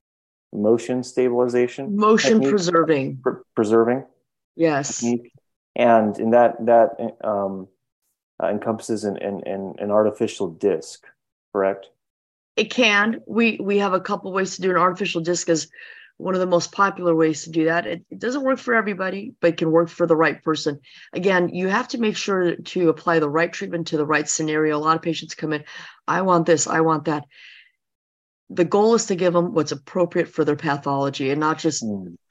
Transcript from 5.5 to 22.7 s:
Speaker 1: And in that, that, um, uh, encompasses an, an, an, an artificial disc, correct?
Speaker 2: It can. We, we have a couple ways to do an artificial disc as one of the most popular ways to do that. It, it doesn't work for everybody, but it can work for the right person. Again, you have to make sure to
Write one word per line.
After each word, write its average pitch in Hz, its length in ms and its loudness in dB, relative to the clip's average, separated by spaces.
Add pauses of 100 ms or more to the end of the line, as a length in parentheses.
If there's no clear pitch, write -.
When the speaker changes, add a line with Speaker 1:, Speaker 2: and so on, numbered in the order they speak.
Speaker 1:
And 113 440 4
in 113 120 0
that, 117 360 4
that, 117 580 4
um, 98 420 -4 (720)
uh, - 80 -2
encompasses 107 560 -4
an, 101 120 -4
an, 101 300 -8
an, 95 320 -8
an 101 120 -6
artificial 104 600 0
disc, 82 540 -2 (480)
correct? 98 360 -2 (680)
Speaker 2:
It 220 140 -2
can. 220 560 2
We, 220 340 0
we 202 180 0
have 196 160 0
a 185 60 0
couple 196 320 -6
ways 190 240 -2
to 180 60 -10
do 185 80 2
an 180 60 2
artificial 180 440 0
disc 170 280 -4
as 156 200 0 (480)
one 185 180 -6
of 185 60 0
the 185 60 0
most 175 240 0
popular 190 420 0
ways 160 300 2
to 165 80 -16
do 160 140 0
that. 165 220 0
It, 175 220 -8
it 190 120 -16
doesn't 262 240 -4
work 262 160 0
for 240 140 -2
everybody, 196 680 -4
but 170 80 4
it 165 80 0
can 160 160 0
work 165 160 4
for 175 180 -2
the 165 80 4
right 160 300 2
person. 151 340 -2 (340)
Again, 180 360 2
you 180 180 -4
have 214 220 -2
to 254 100 -8
make 214 180 0
sure 185 380 0
to 175 340 0